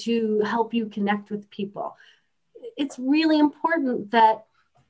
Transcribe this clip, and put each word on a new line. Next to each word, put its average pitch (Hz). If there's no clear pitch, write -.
to 220
help 220
you 226
connect 208
with 208
people? -
It's 277
really 302
important 294
that, 220